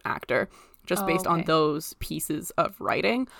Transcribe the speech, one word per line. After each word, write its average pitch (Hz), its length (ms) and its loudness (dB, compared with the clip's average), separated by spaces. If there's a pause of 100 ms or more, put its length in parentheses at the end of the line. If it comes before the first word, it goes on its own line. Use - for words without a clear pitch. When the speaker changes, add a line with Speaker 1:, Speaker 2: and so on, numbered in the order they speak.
Speaker 1:
actor, - 440 0 (380)
just 180 180 0
Speaker 2:
Oh, - 20 -2
Speaker 1:
based 175 200 0
on 170 140 2
Speaker 2:
okay. 165 60 -4
Speaker 1:
those 156 540 2
pieces - 580 -6
of - 220 0
writing. 233 480 0 (120)